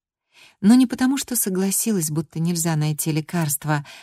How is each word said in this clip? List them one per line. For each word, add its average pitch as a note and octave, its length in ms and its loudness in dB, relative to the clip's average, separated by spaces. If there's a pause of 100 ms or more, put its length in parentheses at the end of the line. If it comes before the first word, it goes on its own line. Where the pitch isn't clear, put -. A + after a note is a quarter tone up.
(600)
но G#3+ 140 6
не B3+ 120 6
потому, B3+ 320 0
что - 160 -8
согласилась, F#3+ 760 -2
будто D#3+ 280 -6
нельзя E3+ 380 0
найти D3+ 340 -2
лекарства D3+ 720 -2 (180)